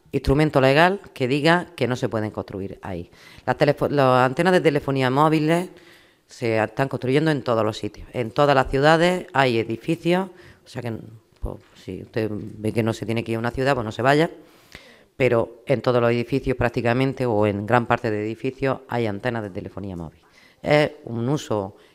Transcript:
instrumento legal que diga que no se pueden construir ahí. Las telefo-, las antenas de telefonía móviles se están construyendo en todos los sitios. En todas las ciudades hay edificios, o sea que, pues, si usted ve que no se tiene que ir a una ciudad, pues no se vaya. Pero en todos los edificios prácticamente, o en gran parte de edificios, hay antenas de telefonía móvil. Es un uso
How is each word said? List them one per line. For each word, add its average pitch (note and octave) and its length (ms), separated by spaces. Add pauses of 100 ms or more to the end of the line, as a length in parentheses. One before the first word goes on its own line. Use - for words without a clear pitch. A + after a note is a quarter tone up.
(120)
instrumento C#3 500
legal D#3+ 400 (120)
que B2+ 140
diga D3+ 480
que B2 120
no A#2+ 100
se B2 100
pueden G#2+ 240
construir F#2+ 500
ahí. F2 300 (340)
Las B2+ 120
telefo-, C#3+ 320
las C3 360
antenas E3+ 280
de F3+ 80
telefonía C#3 480
móviles D#3 600 (560)
se A2+ 380
están C3+ 240
construyendo C3+ 440
en C#3 120
todos A2 220
los A2 120
sitios. - 360
En A2+ 180
todas C#3+ 240
las C3 160
ciudades D#3+ 600
hay B2+ 260
edificios, E3 680 (360)
o - 40
sea B2+ 120
que, A2+ 120 (480)
pues, G#2 160 (180)
si F#2 280
usted A2 280
ve G#2+ 400
que A#2 100
no A2+ 120
se - 120
tiene A2+ 180
que A2+ 100
ir - 20
a A2+ 40
una A#2+ 120
ciudad, C3+ 240
pues B2 80
no A2 80
se A2+ 100
vaya. D3 300 (840)
Pero A#2+ 480
en B2 160
todos B2 200
los A#2 100
edificios B2 440
prácticamente, B2+ 720
o G#2+ 200
en G2+ 200
gran A#2 220
parte A#2+ 220
de G#2 140
edificios, C3 640
hay A#2+ 180
antenas G#2+ 380
de G#2 60
telefonía F#2+ 480
móvil. D#2+ 240 (400)
Es D3+ 300 (120)
un A#2 260
uso G#2+ 460 (180)